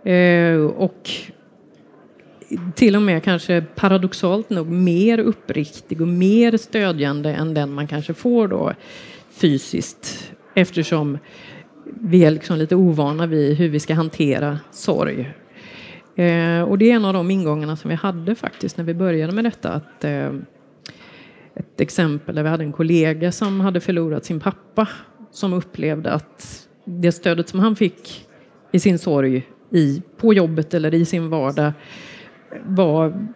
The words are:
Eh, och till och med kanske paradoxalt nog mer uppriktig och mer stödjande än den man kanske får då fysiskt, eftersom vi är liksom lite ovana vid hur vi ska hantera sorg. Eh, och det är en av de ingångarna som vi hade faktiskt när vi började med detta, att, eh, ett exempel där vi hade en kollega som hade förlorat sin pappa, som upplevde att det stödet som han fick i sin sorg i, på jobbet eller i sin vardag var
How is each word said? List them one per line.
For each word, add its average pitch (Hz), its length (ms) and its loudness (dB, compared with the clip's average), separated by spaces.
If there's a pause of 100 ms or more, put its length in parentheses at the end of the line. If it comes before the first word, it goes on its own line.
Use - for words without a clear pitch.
Eh, 175 560 6
och - 480 -2 (1700)
till 202 200 4
och 208 60 4
med 175 220 2
kanske 175 400 0 (120)
paradoxalt 190 760 0
nog 170 200 -2
mer 185 500 2
uppriktig 160 800 -4
och 170 60 0
mer 214 500 4
stödjande 151 760 -2
än 160 200 -4
den 147 200 -2
man 147 140 -6
kanske 151 260 -6
får 240 340 0
då - 260 -2 (580)
fysiskt, - 1000 -4 (240)
eftersom 156 640 0 (840)
vi 175 240 6
är 151 60 6
liksom 160 260 -2
lite 156 180 0
ovana 160 520 2
vid 147 300 2
hur 170 120 2
vi 151 100 0
ska 160 140 -4
hantera 151 680 0 (120)
sorg. - 640 -4 (840)
Eh, 170 460 2
och 196 160 0
det 226 140 6
är 240 40 6
en 214 100 2
av 190 80 0
de 180 180 0
ingångarna 156 440 -2
som 156 140 -10
vi 165 60 -2
hade 180 400 -4
faktiskt - 420 -10
när 170 80 -6
vi 165 80 -4
började 170 400 -2
med 220 100 -2
detta, - 280 -4
att, - 320 -8
eh, 139 260 -4 (1300)
ett - 260 -8
exempel 151 540 -2
där 151 80 -2
vi 156 60 -2
hade 160 140 -2
en 147 80 -8
kollega 160 600 0
som 196 300 -4
hade 185 180 0
förlorat 165 460 -4
sin 165 140 -6
pappa, - 480 -4 (440)
som 190 220 -4
upplevde 156 580 -4
att - 560 -10 (180)
det 175 260 0
stödet 170 380 -2
som 190 100 -4
han 214 160 2
fick - 520 -4 (440)
i 185 80 2
sin 180 200 2
sorg 135 480 0 (240)
i, 151 300 2 (160)
på 226 160 4
jobbet 165 400 2
eller 156 200 0
i 165 120 4
sin 165 240 -4
vardag 147 420 0 (960)
var 175 720 0